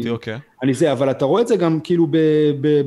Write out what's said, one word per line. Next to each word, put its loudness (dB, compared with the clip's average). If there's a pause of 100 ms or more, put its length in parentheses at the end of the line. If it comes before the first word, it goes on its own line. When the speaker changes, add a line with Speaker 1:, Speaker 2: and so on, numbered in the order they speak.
Speaker 1:
אוקיי. -8 (260)
Speaker 2:
אני 2
זה, 2
אבל 0
אתה -2
רואה 2
את -2
זה 0
גם 0
כאילו 0
ב-, 0 (440)
ב-, 2